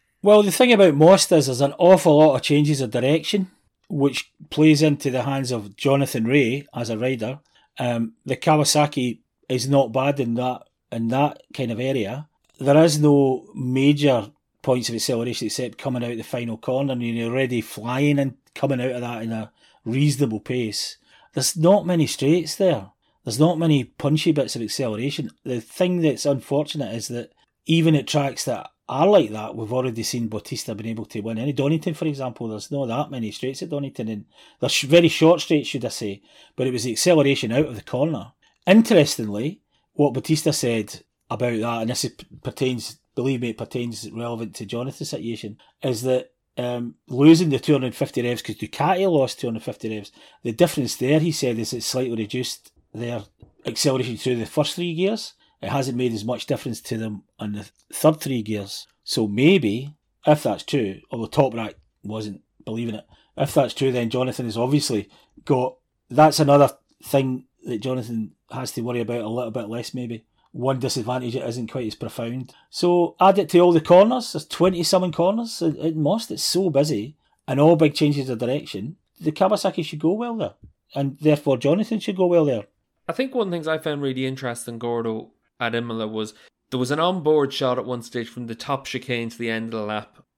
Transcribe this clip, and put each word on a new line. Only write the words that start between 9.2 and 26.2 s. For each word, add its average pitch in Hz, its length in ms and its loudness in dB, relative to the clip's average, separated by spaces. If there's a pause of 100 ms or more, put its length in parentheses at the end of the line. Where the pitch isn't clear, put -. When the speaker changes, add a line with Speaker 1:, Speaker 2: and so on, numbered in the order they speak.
Speaker 1:
is 127 180 -2
not 135 240 2
bad 135 280 0
in 117 160 -2
that, 123 280 -4 (280)
in 113 180 -4
that 139 340 0 (100)
kind 123 180 -4
of 107 80 -6
area. 131 500 -4 (300)
There 139 220 6
is 151 180 4
no 139 540 4
major 135 800 2 (300)
points 127 280 0
of 117 60 -6
acceleration 117 520 -4
except 120 320 -8
coming 127 240 -4
out 120 120 -6
the 113 80 -10
final 120 320 -8
corner, 131 380 -2
and 120 100 -6
you're 117 280 -4
already 123 300 0
flying 135 580 -2
and 139 180 -2 (160)
coming 139 260 -2
out 127 120 -2
of 123 100 -6
that 117 220 -8
in 113 80 -6
a 113 200 -8 (320)
reasonable 131 560 0
pace. 120 580 -6 (360)
There's - 240 -2
not 170 300 4
many 165 180 2
straights 151 500 0
there. 139 360 0 (320)
There's 110 160 -4
not 160 180 4
many 156 260 2
punchy 151 480 0
bits 143 240 0
of 120 60 -6
acceleration. 117 680 -6 (120)
The 123 180 -6
thing 180 400 -2
that's 147 260 0